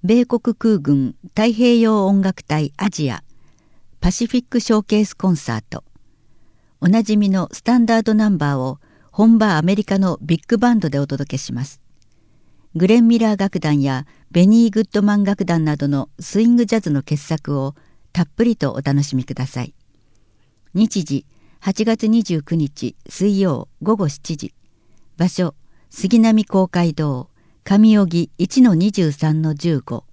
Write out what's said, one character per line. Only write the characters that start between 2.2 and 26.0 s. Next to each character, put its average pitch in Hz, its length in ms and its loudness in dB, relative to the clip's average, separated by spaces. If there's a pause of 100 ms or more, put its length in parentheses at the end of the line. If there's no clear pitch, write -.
楽 190 200 -4
隊 151 360 -4
ア 202 120 -2
ジ 147 220 -4
ア、 98 100 -10 (800)
パ 180 120 0
シ 240 160 -4
フ - 100 -2
ィ 247 60 0
ッ - 60 -18
ク 240 120 -2
シ - 120 -2
ョ 214 40 2
ー 214 60 -2
ケ 214 180 0
ー 214 40 2
ス - 80 -12
コ - 160 -4
ン 175 60 2
サ 117 220 -6
ー 107 120 -10
ト。 - 140 -14 (960)
お 170 80 0
な 220 160 4
じ 214 140 0
み 208 120 2
の 190 220 -2
ス - 120 -18
タ 240 140 2
ン 233 80 4
ダ 226 140 2
ー - 20 -2
ド 214 120 0
ナ 214 160 2
ン 190 80 0
バ 143 180 -2
ー 135 40 -2
を 131 200 -6 (320)
本 226 260 4
場 208 200 2
ア 151 40 0
メ 180 140 0
リ 208 80 -4
カ 170 160 -2
の 185 220 0
ビ 165 160 -2
ッ - 100 -6
グ 233 100 0
バ 240 160 2
ン 226 60 2
ド 165 100 -4
で 139 100 -4
お 143 60 -2
届 135 260 -8
け 135 60 -6
し - 140 -10
ま 123 140 -8
す。 - 160 -20 (920)
グ 170 120 0
レ 233 140 6
ン・ 226 80 4
ミ 233 100 4
ラ 214 160 0
ー - 20 -8
楽 196 220 -4
団 147 220 0
や 135 260 -4 (240)
ベ 180 160 4
ニ 226 180 6
ー・ 220 60 0
グ 220 100 0
ッ 214 80 -2
ド 208 140 -2
マ 208 140 2
ン 202 80 0
楽 196 180 -2
団 170 220 0
な 151 100 -2
ど 143 140 -4
の 139 180 -4 (100)
ス - 220 -4
イ 226 80 4
ン 240 80 4
グ 240 100 2
ジ 226 120 -2
ャ - 20 0
ズ 165 120 -6
の 139 100 -2
傑 147 200 -6
作 147 380 -6
を 135 160 -8 (380)
た 180 80 -2
っ 160 120 -2
ぷ 233 120 0
り 233 100 0
と 139 160 -4
お - 80 -8
楽 139 240 0
し 135 140 -4
み 127 80 -4
く 131 80 -12
だ 127 140 -8
さ 123 160 -10
い。 - 100 -14 (1000)
日 202 300 0
時、 139 220 -6 (340)
八 196 240 -4
月 226 240 -2
二 226 160 2
十 165 180 -4
九 170 140 -6
日 139 400 -4 (140)
水 196 320 -2
曜 165 260 -2 (140)
午 214 160 0
後 190 100 -2
七 151 300 -8
時。 - 160 -14 (640)
場 175 100 0
所、 175 280 -4 (340)
杉 208 300 0